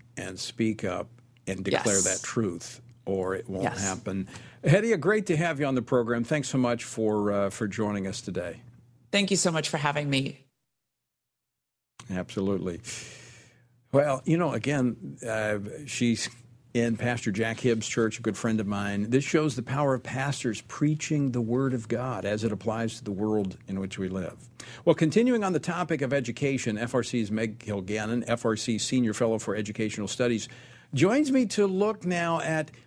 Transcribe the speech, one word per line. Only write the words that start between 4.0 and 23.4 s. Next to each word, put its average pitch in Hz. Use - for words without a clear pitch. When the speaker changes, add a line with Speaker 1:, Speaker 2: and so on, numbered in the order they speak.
Speaker 1:
Hedia, 208
great 196
to 160
have 160
you 147
on 135
the 123
program. 117
Thanks 151
so 139
much 120
for, 107
uh, 101
for 107
joining 104
us 95
today. 87
Speaker 2:
Thank 202
you 185
so 175
much 160
for 160
having 147
me. 135
Speaker 1:
Absolutely. 92
Well, 139
you 165
know, 165
again, 127
uh, 107
she's 120
in 117
Pastor 120
Jack 113
Hibbs' 113
church, 113
a -
good 107
friend 110
of 101
mine. 101
This 135
shows 156
the 123
power 135
of 123
pastors 131
preaching 151
the 120
Word 123
of 113
God 117
as 107
it 107
applies 110
to -
the 104
world 101